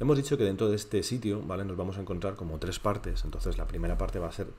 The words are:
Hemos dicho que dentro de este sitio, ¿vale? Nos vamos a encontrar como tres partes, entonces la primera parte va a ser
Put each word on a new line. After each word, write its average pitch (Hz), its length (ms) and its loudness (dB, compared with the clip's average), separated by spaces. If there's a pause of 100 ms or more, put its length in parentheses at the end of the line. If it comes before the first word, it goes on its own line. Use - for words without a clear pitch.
Hemos 139 160 6
dicho 139 200 2
que 113 60 4
dentro 98 260 4
de 104 60 4
este 101 300 0
sitio, 110 360 0
¿vale? 92 240 -4
Nos 92 120 -4
vamos 92 220 -2
a - 20 -6
encontrar 95 340 -2
como 80 240 -6
tres 87 220 -4
partes, 101 440 0
entonces - 340 0
la 80 100 0
primera 85 280 0
parte 95 220 0
va 85 80 -2
a 82 60 -4
ser - 160 -4 (100)